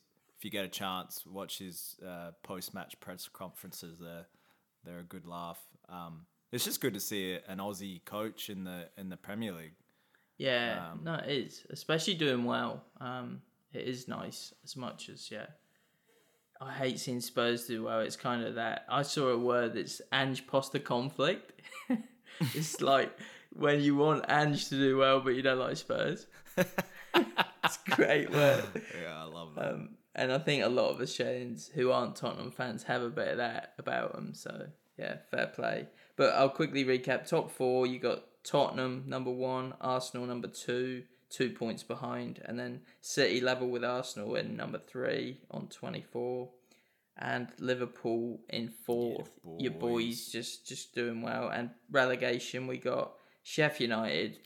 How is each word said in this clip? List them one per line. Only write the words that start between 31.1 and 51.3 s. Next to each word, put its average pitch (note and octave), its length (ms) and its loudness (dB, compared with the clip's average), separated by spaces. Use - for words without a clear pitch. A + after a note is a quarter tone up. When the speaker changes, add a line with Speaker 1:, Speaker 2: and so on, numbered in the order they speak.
Speaker 2:
who B2+ 160 4
aren't B2 260 2
Tottenham B2 340 -4
fans A#2+ 340 -6
have B2 180 0
a A#2 80 -2
bit G#2 180 -2
of D2+ 100 0
that A#2 400 -4
about - 360 0
them. - 200 -8
So, - 320 -10
yeah, - 200 -4
fair - 180 0
play. - 380 -2
But - 180 6
I'll C3+ 140 8
quickly C#3 360 0
recap. B2+ 420 2
Top - 240 0
four, B2+ 360 4
you B2+ 120 0
got A#2+ 240 0
Tottenham, C3 640 2
number C3 240 -2
one, B2+ 500 -2
Arsenal, B2+ 460 -2
number B2 220 -4
two, B2+ 540 -2
two B2+ 220 0
points A2 320 -4
behind. A#2+ 640 -6
And A#2+ 140 -6
then B2 220 -8
City B2 400 2
level B2+ 280 2
with A#2+ 160 0
Arsenal A#2+ 520 -2
in - 200 -4
number - 220 -6
three B2+ 600 -4
on - 180 -8
twenty-four. B2 800 -6
And B2 280 -2
Liverpool A#2+ 800 -2
in A2+ 200 -4
fourth. A#2+ 640 -2
Speaker 1:
Yeah, E2+ 200 -6
Speaker 2:
Your - 80 0
boys A#2 320 0
Speaker 1:
boys. - 80 -10
Speaker 2:
just, - 400 -8
just - 260 -12
doing A#2 260 -2
well. A#2 280 -2